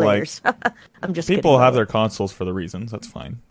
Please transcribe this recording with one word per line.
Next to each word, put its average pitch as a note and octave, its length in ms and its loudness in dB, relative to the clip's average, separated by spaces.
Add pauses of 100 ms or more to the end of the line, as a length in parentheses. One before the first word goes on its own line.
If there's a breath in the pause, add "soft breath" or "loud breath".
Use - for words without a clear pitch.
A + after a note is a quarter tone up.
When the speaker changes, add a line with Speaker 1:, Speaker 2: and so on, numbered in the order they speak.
Speaker 1:
players?" G#2+ 400 0
<laughs> - 600 -6
I'm F#3 120 -4
just E3 140 -4
Speaker 2:
people F3 240 4
Speaker 1:
kidding. B2+ 120 6
Speaker 2:
have B2+ 100 6
their A2+ 120 2
consoles A2 460 -2
for - 120 -10
the F#2 80 -4
reasons. F#2 400 -8
That's G#2 160 -12
fine. - 300 -14 (120)